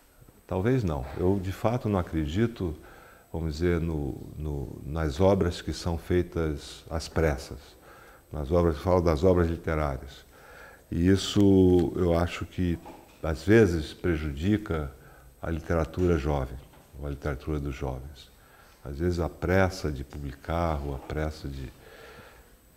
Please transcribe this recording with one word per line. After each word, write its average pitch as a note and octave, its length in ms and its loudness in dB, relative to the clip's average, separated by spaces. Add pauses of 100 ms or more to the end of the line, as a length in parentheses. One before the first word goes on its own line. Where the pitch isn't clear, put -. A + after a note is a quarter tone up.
(460)
talvez G#2+ 380 0
não, D2 220 -4 (100)
eu F#2+ 240 2
de F#2 120 -6
fato A2+ 360 -2
não G2+ 100 2
acredito, E2+ 760 -2 (580)
vamos D#2+ 220 -4
dizer, E2+ 260 0
no, D2+ 400 -4 (160)
no, D2 480 -8
nas D2+ 360 -2
obras F#2+ 420 4
que D#2+ 100 -4
são E2+ 240 -4
feitas E2 920 -2
às D#2+ 180 -6
pressas, D2 500 0 (760)
nas D2 180 -6
obras, E2+ 280 4
falo F2+ 220 4
das E2 240 4
obras F2 240 6
literárias. D2+ 800 -4 (640)
E E2+ 180 2
isso F#2+ 880 6
eu E2+ 220 2
acho E2+ 260 -2
que, F2 340 -2 (440)
às D#2 200 -4
vezes, F2+ 500 4
prejudica D#2 1000 -2 (480)
a - 100 -6
literatura E2+ 680 0
jovem, C2+ 400 -2 (400)
ou C#2 80 -10
a C#2+ 40 -6
literatura D2 500 -6
dos C#2 140 -6
jovens. C2 560 -10 (540)
Às C#2+ 140 -10
vezes F2 220 0
a D#2+ 80 0
pressa F2+ 640 0
de C2+ 100 -6
publicar, D2 840 -4
ou C#2+ 100 -6
a C2 40 -8
pressa D#2 500 -6
de, C2+ 220 -10 (1080)